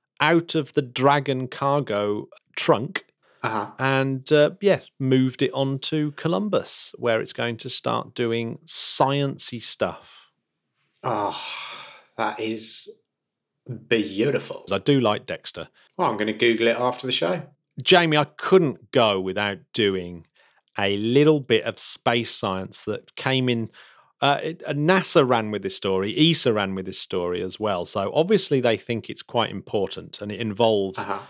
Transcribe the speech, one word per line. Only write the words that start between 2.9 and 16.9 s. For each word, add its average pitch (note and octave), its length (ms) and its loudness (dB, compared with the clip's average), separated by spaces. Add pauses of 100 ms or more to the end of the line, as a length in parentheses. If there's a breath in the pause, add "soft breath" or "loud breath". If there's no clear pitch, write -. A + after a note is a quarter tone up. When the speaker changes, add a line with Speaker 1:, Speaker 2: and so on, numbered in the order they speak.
Speaker 2:
Uh-huh. A2 240 -4 (100)
Speaker 1:
and, C3+ 560 0
uh, D3+ 180 6 (100)
yeah, F#3+ 180 4 (200)
moved C3 440 2
it B2+ 100 0
on C3+ 260 -2
to D3+ 340 -2
Columbus, F#3 840 -4
where A2+ 240 0
it's - 120 -10
going A#2+ 240 -4
to B2+ 120 -10
start A#2 460 -4
doing A#2 500 -2
science-y C#3 920 0
stuff. - 720 -6 (720)
Speaker 2:
Oh, G#2 360 -2 (760 loud breath)
that G#2+ 220 -4
is A2 500 -6 (960)
beautiful. A2 840 -2
Speaker 1:
I G2 80 0
do C#3 200 4
like A2 260 0
Dexter. - 440 -10 (280 soft breath)
Speaker 2:
Well, F3 120 0
I'm G#2+ 80 -4
gonna G#2+ 160 -2
Google A2+ 340 2
it A2+ 100 2
after B2 300 -2